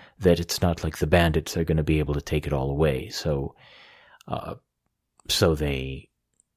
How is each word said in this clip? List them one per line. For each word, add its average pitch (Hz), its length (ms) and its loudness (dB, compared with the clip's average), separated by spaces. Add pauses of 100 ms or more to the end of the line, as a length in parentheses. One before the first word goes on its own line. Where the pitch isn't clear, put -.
(180)
that 87 200 6
it's - 220 -4
not 87 240 0
like 82 140 -4
the - 80 -2
bandits 80 500 2
are 82 80 0
gonna 78 180 2
be 78 160 2
able 73 140 -2
to 71 80 -2
take - 260 -4
it 76 60 -4
all 69 180 -2
away. 69 380 0
So, 71 460 -4 (720)
uh, - 280 -8 (720)
so 85 260 4
they 67 560 -4 (460)